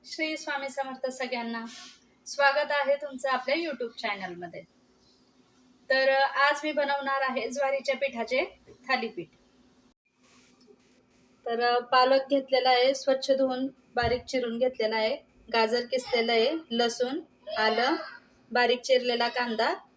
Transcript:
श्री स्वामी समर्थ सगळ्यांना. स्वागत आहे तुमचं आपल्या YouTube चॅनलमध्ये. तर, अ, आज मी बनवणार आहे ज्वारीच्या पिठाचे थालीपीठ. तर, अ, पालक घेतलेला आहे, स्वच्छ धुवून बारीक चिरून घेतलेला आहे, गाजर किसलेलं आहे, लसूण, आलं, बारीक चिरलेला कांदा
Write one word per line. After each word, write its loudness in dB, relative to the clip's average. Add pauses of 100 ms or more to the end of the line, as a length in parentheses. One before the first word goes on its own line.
श्री -6
स्वामी -6
समर्थ -6
सगळ्यांना. -8 (600)
स्वागत 2
आहे 2
तुमचं -8
आपल्या 0
YouTube -4
चॅनलमध्ये. -10 (1300)
तर, 4
अ, 4 (120)
आज 2
मी -2
बनवणार -2
आहे -4
ज्वारीच्या -2
पिठाचे -4 (280)
थालीपीठ. -4 (2250)
तर, -2
अ, 4
पालक 4 (100)
घेतलेला 2
आहे, 6
स्वच्छ 0
धुवून 2 (280)
बारीक 0
चिरून -2
घेतलेला 0
आहे, 0 (360)
गाजर 2
किसलेलं 0
आहे, 4 (200)
लसूण, 0 (380)
आलं, 2 (580)
बारीक 2
चिरलेला 2
कांदा 0 (220)